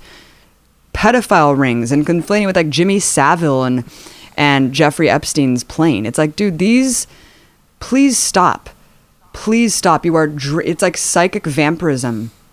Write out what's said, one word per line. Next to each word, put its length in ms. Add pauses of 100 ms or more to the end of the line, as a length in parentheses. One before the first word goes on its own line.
(920)
pedophile 640
rings, 340
and 140
conflating 400
with, 100
like, 140
Jimmy 300
Savile 640
and, 200 (540)
and 360
Jeffrey 360
Epstein's 540
plane. 420
It's 120
like, 180
dude, 240
these, 480 (760)
please 360
stop. 520 (600)
Please 420
stop. 320
You 100
are 120
dr-, 380
it's 160
like 160
psychic 480
vampirism 840 (220)